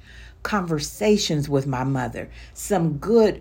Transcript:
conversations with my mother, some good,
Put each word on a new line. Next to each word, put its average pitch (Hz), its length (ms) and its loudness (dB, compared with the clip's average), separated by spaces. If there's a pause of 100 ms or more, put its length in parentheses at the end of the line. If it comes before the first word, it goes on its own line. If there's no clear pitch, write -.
(420)
conversations 175 1040 0
with 139 180 0
my 131 180 -2
mother, 120 440 -4 (240)
some 165 460 -2
good, 214 420 4